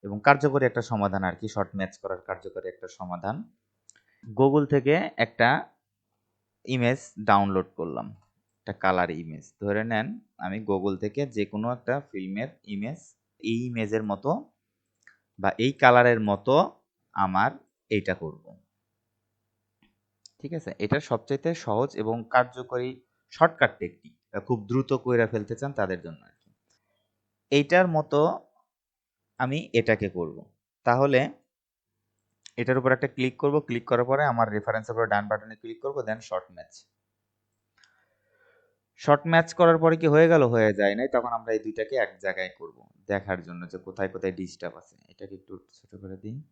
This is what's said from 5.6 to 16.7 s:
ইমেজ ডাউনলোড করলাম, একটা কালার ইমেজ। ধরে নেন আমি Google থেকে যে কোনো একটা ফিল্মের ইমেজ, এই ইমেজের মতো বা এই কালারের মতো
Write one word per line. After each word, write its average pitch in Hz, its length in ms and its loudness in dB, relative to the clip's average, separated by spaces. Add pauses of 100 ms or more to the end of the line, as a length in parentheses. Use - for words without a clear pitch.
ইমেজ 123 260 0 (280)
ডাউনলোড 101 400 4 (100)
করলাম, 67 280 -6 (520)
একটা - 140 -12 (120)
কালার 90 260 2 (120)
ইমেজ। 80 220 -14 (180)
ধরে 101 200 -2 (100)
নেন 110 140 -2 (380)
আমি 95 140 -6 (120)
Google 95 340 0
থেকে 107 160 -6 (160)
যে 104 160 -2
কোনো 107 140 -6 (100)
একটা 120 180 -4 (160)
ফিল্মের 101 400 -8 (240)
ইমেজ, 110 260 -8 (500)
এই 113 80 -2 (100)
ইমেজের 110 420 -4
মতো 101 200 -4 (1120)
বা 98 80 2 (140)
এই 135 80 0 (100)
কালারের 123 380 8 (100)
মতো 101 240 0 (680)